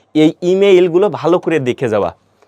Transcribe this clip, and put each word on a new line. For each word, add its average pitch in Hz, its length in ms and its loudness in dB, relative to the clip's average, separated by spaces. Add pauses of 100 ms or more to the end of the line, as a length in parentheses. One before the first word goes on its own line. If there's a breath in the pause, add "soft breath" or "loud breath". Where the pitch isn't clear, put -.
(140 soft breath)
এই 156 280 2
ইমেইলগুলো 185 680 2
ভালো 151 300 -2
করে 165 200 -4
দেখে 123 300 -4
যাওয়া। 101 200 -2 (380)